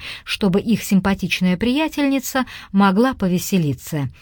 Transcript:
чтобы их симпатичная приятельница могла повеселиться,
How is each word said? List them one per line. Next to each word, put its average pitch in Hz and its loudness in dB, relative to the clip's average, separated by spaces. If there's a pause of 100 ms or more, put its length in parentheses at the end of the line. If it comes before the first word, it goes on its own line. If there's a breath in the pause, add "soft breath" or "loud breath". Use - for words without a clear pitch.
(240 loud breath)
чтобы 202 0
их 214 0
симпатичная 190 0
приятельница 269 0 (260 loud breath)
могла 202 4
повеселиться, 165 -2 (140 soft breath)